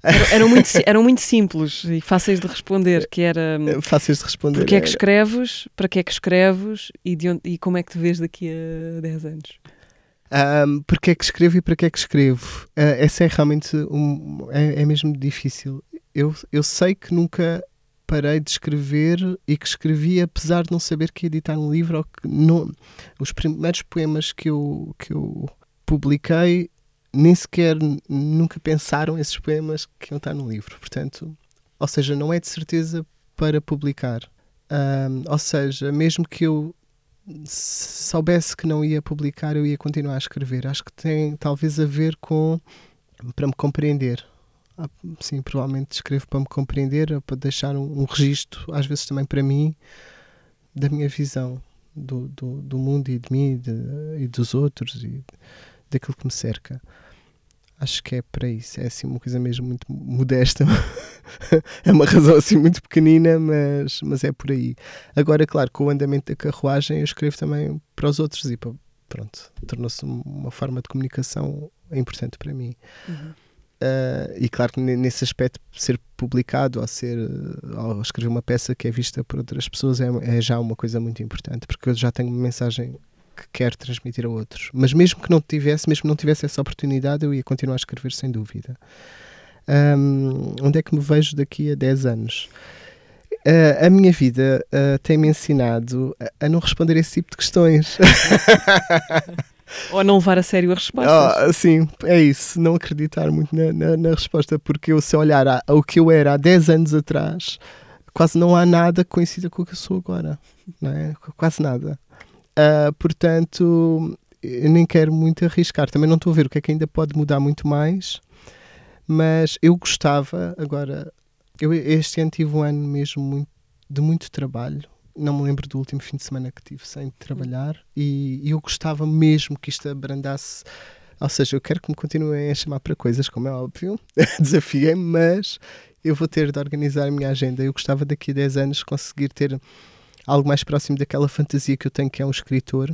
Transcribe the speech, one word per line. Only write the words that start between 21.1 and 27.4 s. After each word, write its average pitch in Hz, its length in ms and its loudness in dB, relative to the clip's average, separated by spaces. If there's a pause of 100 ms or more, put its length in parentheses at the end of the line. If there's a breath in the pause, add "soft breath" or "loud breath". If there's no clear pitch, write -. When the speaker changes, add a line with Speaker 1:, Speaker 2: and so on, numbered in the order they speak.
Speaker 2:
que - 140 -8
ia - 20 -2
editar 156 300 -4
um 151 140 -2
livro 165 260 0
ou 156 60 -2
que - 240 -12
não, 160 440 4 (480 soft breath)
os 139 120 -6
primeiros 160 500 -4
poemas 156 500 -4
que - 180 -6
eu, 147 500 -6
que - 120 -14
eu 147 380 -6 (360)
publiquei 165 840 0 (440)
nem 156 200 8
sequer 165 480 2